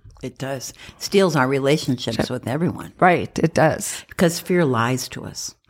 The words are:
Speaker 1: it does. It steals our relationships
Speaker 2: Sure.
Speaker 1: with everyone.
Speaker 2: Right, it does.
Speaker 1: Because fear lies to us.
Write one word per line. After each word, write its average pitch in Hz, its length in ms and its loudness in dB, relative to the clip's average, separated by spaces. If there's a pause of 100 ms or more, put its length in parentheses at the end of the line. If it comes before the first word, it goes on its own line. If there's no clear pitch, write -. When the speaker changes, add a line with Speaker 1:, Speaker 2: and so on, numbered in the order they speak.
(220)
Speaker 1:
it 127 160 -12
does. 135 320 -8 (260)
It - 60 -16
steals 190 340 2
our 131 120 2
relationships 135 800 0
Speaker 2:
Sure. 123 80 -4
Speaker 1:
with - 120 -8
everyone. 147 500 -4
Speaker 2:
Right, 175 400 2
it 160 140 2
does. - 560 0
Speaker 1:
Because 170 320 0
fear 180 240 0
lies 127 460 0
to - 140 -12
us. - 300 -12 (160)